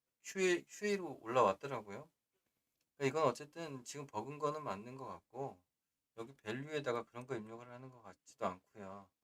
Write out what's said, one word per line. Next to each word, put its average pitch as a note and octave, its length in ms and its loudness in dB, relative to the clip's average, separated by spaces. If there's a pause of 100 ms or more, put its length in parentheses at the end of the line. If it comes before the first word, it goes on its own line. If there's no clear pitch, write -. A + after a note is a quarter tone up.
(240)
큐에이, F#3 460 4
큐에이로 F#3+ 520 0
올라왔더라고요. A2 840 4 (880)
그러니까 C#3 240 2
이건 D3+ 80 8
어쨌든 C#3+ 560 -4
지금 C#3+ 220 -8
버그인 C3 320 -4
거는 D3 240 0
맞는 A#2 340 -6
것 C3 100 -10
같고, G#2+ 520 -8 (600)
여기 A#2 180 -10
밸류에다가 C3 680 -2
그런 A#2+ 220 -12
거 C3+ 100 -4
입력을 A2+ 320 -10
하는 B2 220 -14
것 B2 120 -20
같지도 - 440 -6
않고요. F#2+ 640 -6 (160)